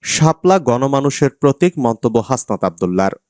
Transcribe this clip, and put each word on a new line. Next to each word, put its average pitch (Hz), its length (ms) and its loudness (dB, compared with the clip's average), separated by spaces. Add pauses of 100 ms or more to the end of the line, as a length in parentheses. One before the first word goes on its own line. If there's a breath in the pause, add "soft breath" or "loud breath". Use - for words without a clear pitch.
শাপলা 170 520 2
গণমানুষের 139 720 0
প্রতীক, 147 480 0
মন্তব্য 117 400 -2
হাসনাত 110 460 -4
আব্দুল্লাহর। 92 500 -2 (160)